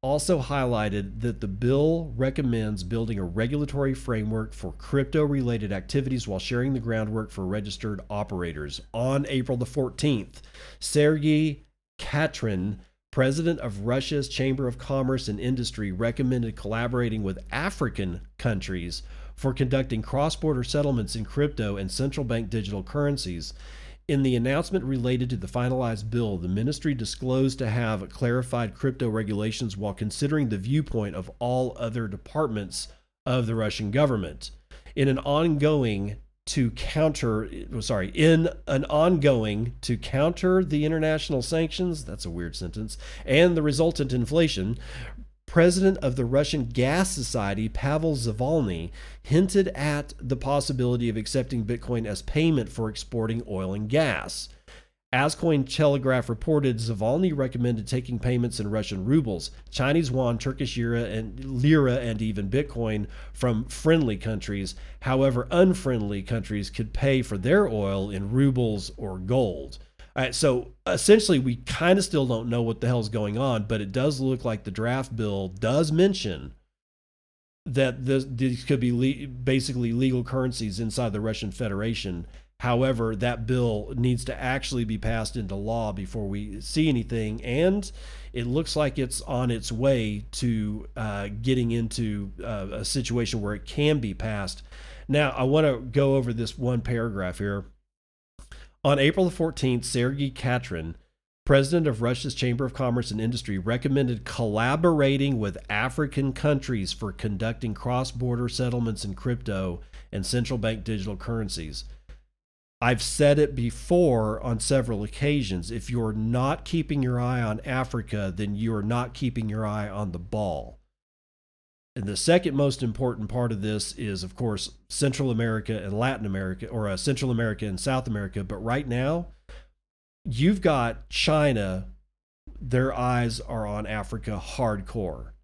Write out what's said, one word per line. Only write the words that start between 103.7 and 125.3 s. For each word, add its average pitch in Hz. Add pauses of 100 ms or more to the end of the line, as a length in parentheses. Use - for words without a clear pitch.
collaborating 135
with 101 (120)
African 131
countries 131
for 101
conducting 110
cross-border 123
settlements 120
in 98
crypto 98 (320)
and 95
central 123
bank 110
digital 104
currencies. 92 (960)
I've 123
said 143
it 143
before 117
on 117
several 117
occasions. 107
If 113
you're 117
not 123
keeping 147
your 123
eye 123
on 110
Africa, 113
then 101
you're 110
not 120
keeping 120
your 107
eye 104
on 101
the 85
ball. 87 (1160)
And 104
the 98
second 165
most 139
important 110
part 120
of 98
this 107
is, 98
of 92
course, 110 (180)
Central 135
America 110